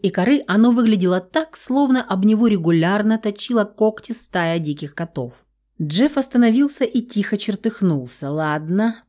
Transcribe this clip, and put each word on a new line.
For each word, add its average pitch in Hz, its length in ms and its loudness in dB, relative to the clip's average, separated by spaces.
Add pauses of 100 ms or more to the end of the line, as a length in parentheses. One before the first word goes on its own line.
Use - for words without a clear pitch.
и 190 80 0
коры, 233 340 2
оно 214 240 4
выглядело 208 520 2
так, 320 360 -6
словно 254 460 0
об 190 200 -2
него 214 220 4
регулярно 196 720 2
точила 214 480 -2
когти 214 460 -2
стая 170 480 -4
диких 147 340 -6
котов. 135 400 -8 (480)
Джефф 185 360 0
остановился 262 680 2
и 247 180 0
тихо - 360 -4
чертыхнулся. 175 920 -4
«Ладно, 156 680 -2 (120)